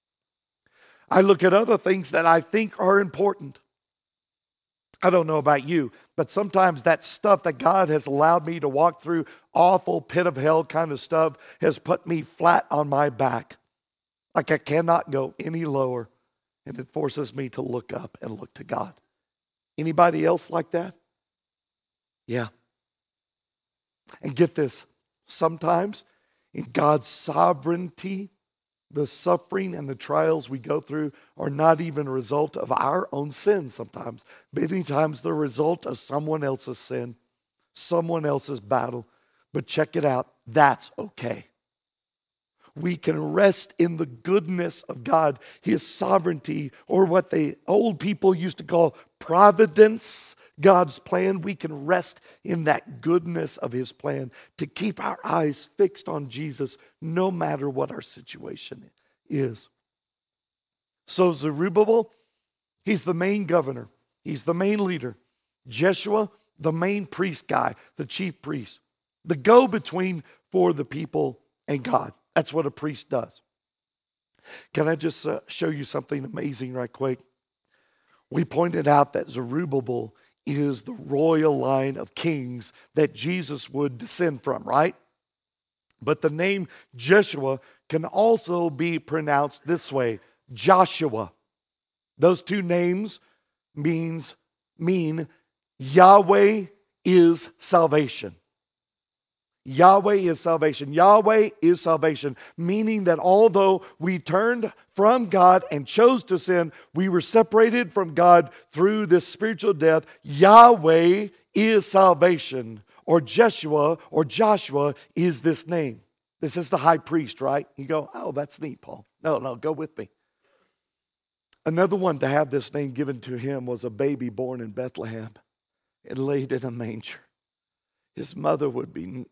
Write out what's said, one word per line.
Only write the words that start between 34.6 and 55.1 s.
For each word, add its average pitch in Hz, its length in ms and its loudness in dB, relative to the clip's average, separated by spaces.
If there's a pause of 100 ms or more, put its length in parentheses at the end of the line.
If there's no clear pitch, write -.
times 147 380 -2
the 165 140 -6
result 151 500 -4
of - 140 -10
someone 151 440 -6
else's 131 360 -8
sin, 120 380 -10 (580)
someone 165 500 -4
else's 139 360 -4
battle. 120 460 -4 (460)
But - 140 -6
check - 280 -2
it 151 120 -2
out, 127 260 -2 (140)
that's 139 520 4
okay. - 500 -10 (1300)
We 170 220 -6
can 151 380 -4
rest 196 440 2
in 165 200 0
the 165 80 -4
goodness 175 800 -4
of 120 200 -14
God, 156 340 2 (220)
his - 260 -2
sovereignty, 160 840 -2 (140)
or 190 180 4
what 175 240 0
the 151 380 -2
old 208 340 0
people 190 340 0
used 165 220 -6
to 156 80 -16
call 165 320 2 (220)
providence, 208 1160 4 (260)
God's 180 380 4
plan. 190 420 -2
We 190 140 -8
can 147 320 -12
rest 180 340 -4 (220)
in 170 220 -6
that 143 360 -2
goodness 165 580 -4
of 123 120 -8
his 123 220 -10
plan 139 400 -8 (240)
to 156 100 -8
keep 190 360 -8
our - 220 -6